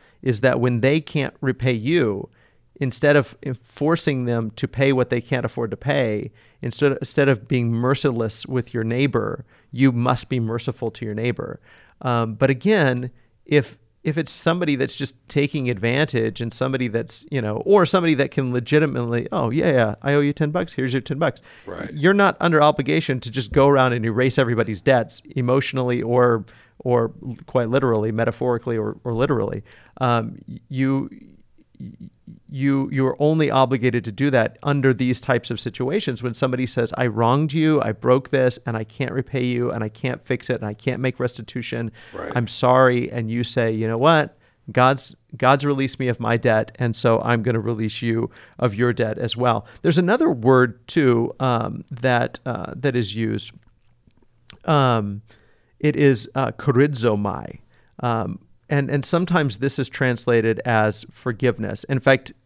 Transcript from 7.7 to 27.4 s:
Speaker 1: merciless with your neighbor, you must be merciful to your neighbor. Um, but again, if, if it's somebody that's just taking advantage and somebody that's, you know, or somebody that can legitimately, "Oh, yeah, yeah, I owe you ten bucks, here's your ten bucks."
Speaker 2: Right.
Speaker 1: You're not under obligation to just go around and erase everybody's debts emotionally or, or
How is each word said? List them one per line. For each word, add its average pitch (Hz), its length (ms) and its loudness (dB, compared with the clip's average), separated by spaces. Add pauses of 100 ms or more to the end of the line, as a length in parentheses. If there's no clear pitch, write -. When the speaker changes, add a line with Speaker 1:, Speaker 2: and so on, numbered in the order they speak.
Speaker 1:
merciless 117 720 -2
with 127 300 -4
your 113 100 -2
neighbor, 117 600 -2 (260)
you 131 220 4
must 120 360 -2
be 127 120 -2
merciful 117 500 -4
to - 140 -12
your 107 100 -8
neighbor. - 460 -6 (400)
Um, 117 340 -2
but 135 160 2
again, 131 600 2 (360)
if, - 320 0 (240)
if 156 160 -2
it's 160 120 -4
somebody 165 460 0
that's 131 200 -4
just - 200 -8 (120)
taking 143 420 -2
advantage 117 680 -2
and 117 120 -6
somebody 131 360 -2
that's, - 420 -6
you 135 120 -2
know, 107 140 -4 (100)
or 190 200 6
somebody 170 280 2
that 135 160 0
can 127 220 -2
legitimately, 123 800 0
"Oh, 117 180 0
yeah, 147 220 0
yeah, 113 300 2
I 143 120 0
owe 147 60 4
you 143 120 2
ten 151 200 -2
bucks, 170 220 -4
here's 131 180 -2
your 131 100 -2
ten 139 160 -6
bucks." 156 220 -2 (260)
Speaker 2:
Right. 87 260 -12
Speaker 1:
You're 160 220 4
not 202 260 4
under 160 220 4
obligation 151 580 2
to 117 100 -10
just 117 220 -6
go 139 140 6
around 131 280 4
and 110 100 -2
erase 123 340 2
everybody's 113 420 0
debts - 420 0 (140)
emotionally 123 680 0
or, 120 420 2 (340)
or 117 340 0 (340)